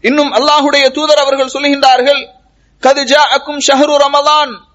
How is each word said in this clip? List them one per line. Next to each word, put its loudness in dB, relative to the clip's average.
இன்னும் -2
அல்லாஹ்வுடைய 0
தூதர் 0
அவர்கள் -2
சொல்கின்றார்கள், 0
"கத் 0
ஜாஅக்கும் 0
ஷஹ்ரு 2
ரமலான்" 0